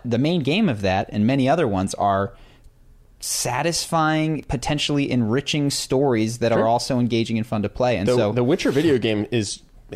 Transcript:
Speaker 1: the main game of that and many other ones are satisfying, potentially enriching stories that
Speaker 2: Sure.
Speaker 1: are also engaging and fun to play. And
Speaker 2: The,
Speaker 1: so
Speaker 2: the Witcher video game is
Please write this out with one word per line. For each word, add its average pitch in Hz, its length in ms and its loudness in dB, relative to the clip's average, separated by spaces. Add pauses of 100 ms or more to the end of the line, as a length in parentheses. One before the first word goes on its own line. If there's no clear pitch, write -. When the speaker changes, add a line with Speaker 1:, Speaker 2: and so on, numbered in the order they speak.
Speaker 1:
the 117 140 0
main 160 240 2
game 175 260 2
of 101 140 -2
that 95 280 0
and 107 160 0
many 131 220 2
other 160 180 2
ones 98 280 -2
are 98 400 0 (920)
satisfying, 156 1200 -2
potentially 143 600 -2
enriching 135 600 0
stories 120 680 0
that 117 140 0
Speaker 2:
Sure. 110 100 2
Speaker 1:
are 110 40 2
also 120 320 0
engaging 113 400 0
and 107 80 -4
fun 107 160 -4
to 113 60 -2
play. 123 280 0
And 92 120 -2
Speaker 2:
The, 123 80 4
Speaker 1:
so 107 160 2
Speaker 2:
the 123 120 0
Witcher 185 260 0
video 147 280 2
game 107 320 0
is 110 300 -2 (360)